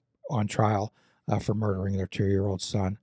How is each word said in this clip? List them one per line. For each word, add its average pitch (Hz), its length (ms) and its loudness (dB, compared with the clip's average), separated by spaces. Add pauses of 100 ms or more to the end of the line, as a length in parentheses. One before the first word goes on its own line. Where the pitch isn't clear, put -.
(300)
on 110 160 0
trial, 107 480 2 (340)
uh, 104 100 2
for - 140 -2
murdering 98 460 -2
their 95 80 -2
two-year-old 98 560 0
son. 101 400 -2